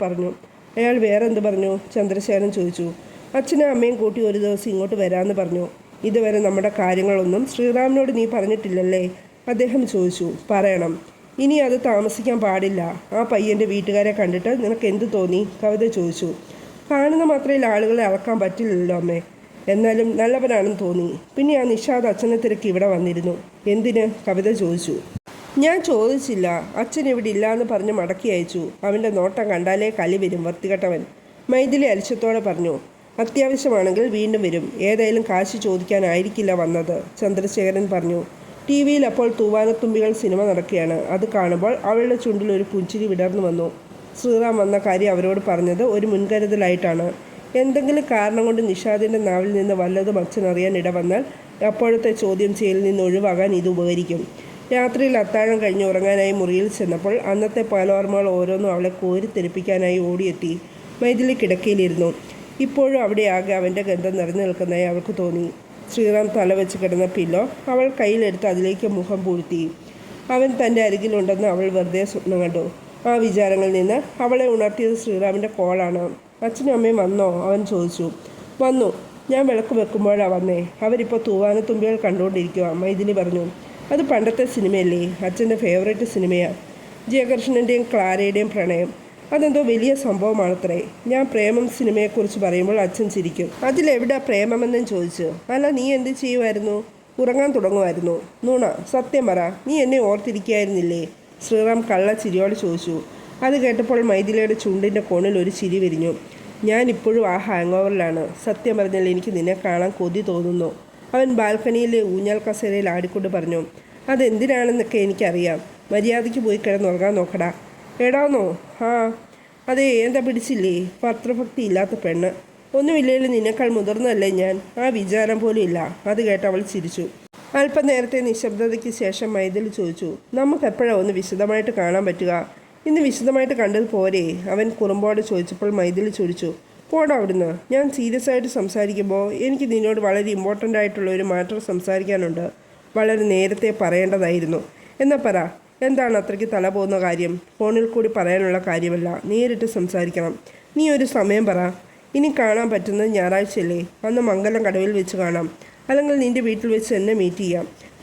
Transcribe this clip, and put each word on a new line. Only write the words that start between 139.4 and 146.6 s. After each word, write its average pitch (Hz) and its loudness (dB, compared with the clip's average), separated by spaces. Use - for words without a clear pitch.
എനിക്ക് 269 0
നിന്നോട് 220 0
വളരെ 208 2
ഇമ്പോർട്ടൻ്റ് 208 -2
ആയിട്ടുള്ള 202 0
ഒരു 190 0
മാറ്റർ 180 -2
സംസാരിക്കാനുണ്ട്. 180 -2
വളരെ 214 2
നേരത്തെ 196 2
പറയേണ്ടതായിരുന്നു. 175 0
എന്നാ 277 4
പറ, 196 2
എന്താണ് 254 2
അത്രയ്ക്ക് 202 -4
തല 190 0